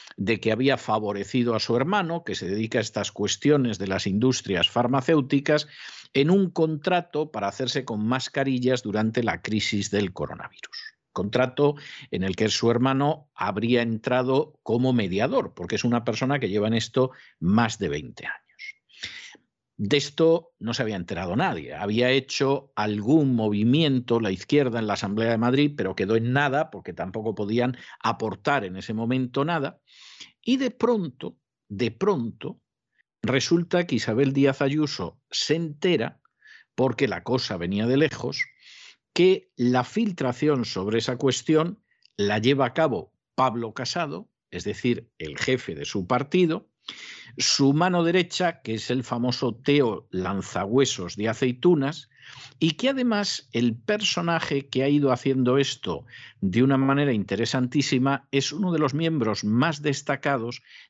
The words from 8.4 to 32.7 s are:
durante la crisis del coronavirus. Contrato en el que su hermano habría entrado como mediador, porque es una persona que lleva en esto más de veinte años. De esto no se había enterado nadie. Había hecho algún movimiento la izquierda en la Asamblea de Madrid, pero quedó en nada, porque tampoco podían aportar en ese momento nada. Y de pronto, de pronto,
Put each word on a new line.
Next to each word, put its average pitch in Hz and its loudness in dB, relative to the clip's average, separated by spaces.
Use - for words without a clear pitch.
durante 110 0
la 92 -2
crisis 107 -2
del 101 0
coronavirus. - -12
Contrato 127 0
en 95 -2
el 95 -2
que 110 2
su 117 0
hermano 135 2
habría 113 0
entrado 127 0
como 127 2
mediador, 117 0
porque 90 -4
es - -2
una 120 0
persona 131 -2
que 110 -2
lleva 104 0
en 113 2
esto 127 0
más 110 2
de 90 -2
veinte 73 -8
años. - -10
De 104 2
esto 165 2
no 117 -4
se 131 -2
había 110 -2
enterado 87 -4
nadie. 127 -2
Había 107 0
hecho 135 0
algún 107 2
movimiento 120 2
la 104 0
izquierda 120 2
en 110 -2
la 104 0
Asamblea 107 0
de 113 2
Madrid, 131 2
pero 95 -4
quedó 104 0
en 117 0
nada, 143 0
porque 92 -12
tampoco 101 -6
podían 117 -2
aportar 113 -2
en 92 -10
ese 110 -8
momento 123 -2
nada. 160 -4
Y 254 0
de 254 -2
pronto, 220 -2
de 107 -2
pronto, 147 -2